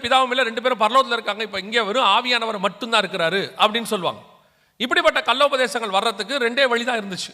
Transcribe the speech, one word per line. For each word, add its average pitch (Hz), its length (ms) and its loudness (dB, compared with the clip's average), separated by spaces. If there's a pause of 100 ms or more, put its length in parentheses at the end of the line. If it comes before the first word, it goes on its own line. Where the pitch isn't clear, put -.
பிதாவும் 254 280 2
இல்லை, 247 140 2
ரெண்டு 226 180 -4
பேரும் 247 180 0
பரலோகத்துல 240 340 2
இருக்காங்க, 214 300 -4
இப்ப 202 160 -6
இங்கே 220 220 -2
வெறும் 220 240 0
ஆவியானவர் 226 540 0
மட்டும்தான் 214 440 -2
இருக்கிறாரு" 175 540 -2
அப்படின்னு 214 260 2
சொல்லுவாங்க. 165 380 -4 (560)
இப்படிப்பட்ட 302 560 2
கள்ளோபதேசங்கள் 254 560 2
வர்றதுக்கு 214 480 -2
ரெண்டே 247 300 2
வழி 240 160 0
தான் 233 160 -2
இருந்துச்சு. 196 340 -10